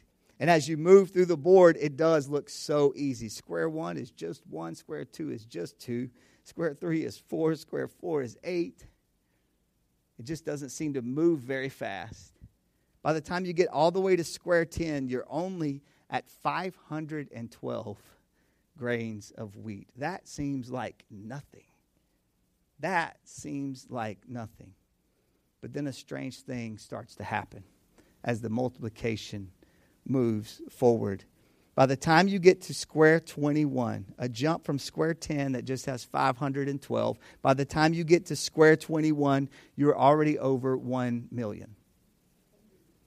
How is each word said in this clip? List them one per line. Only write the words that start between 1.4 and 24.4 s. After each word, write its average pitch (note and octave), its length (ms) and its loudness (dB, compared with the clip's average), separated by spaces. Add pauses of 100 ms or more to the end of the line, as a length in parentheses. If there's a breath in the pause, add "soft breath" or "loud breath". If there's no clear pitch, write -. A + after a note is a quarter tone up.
it D3 160 -2
does D#3 320 4
look C#3+ 200 -4
so D3 460 2
easy. A#2+ 340 -6
Square E3 420 -6
one D#3+ 260 -8
is - 160 -10
just - 340 -12
one, D#3+ 300 -12
square D3 280 -12
two D3+ 260 -10
is A2 140 -12
just E3 340 -12
two, B2 320 -6 (340 soft breath)
square E3 280 -6
three D#3+ 320 -4
is A#2 140 -10
four, D#3+ 380 -2
square C#3 320 -8
four D#3+ 340 -4
is A#2 220 -10
eight. F3 420 -6 (1300)
It A2+ 60 -16
just D3+ 200 -10
doesn't D3 260 -6
seem D3+ 240 -4
to B2+ 80 -2
move D3 380 2
very C3 280 -6
fast. G#2 720 -10 (640)
By D3+ 100 0
the D#3+ 80 -2
time F3+ 240 -6
you F3+ 80 -4
get E3+ 160 4
all D#3 220 4
the F#3 100 0
way F#3+ 140 4
to E3+ 100 0
square E3+ 400 2
ten, D3+ 440 -4
you're B2 200 -4
only D#3 540 -6 (260 soft breath)
at - 220 -6
five E3 460 -6
hundred D3+ 560 -10
and A#2 180 -12
twelve A2 480 -10 (800)
grains A2+ 540 -6
of G#2+ 240 -14
wheat. G#2+ 400 -14
That D#3+ 320 -10
seems C#3 420 -8
like A#2+ 400 -10
nothing. G#2+ 540 -16 (1120)
That E3 460 -2
seems C#3 640 -10
like A2 360 -8
nothing. A2 480 -14 (840)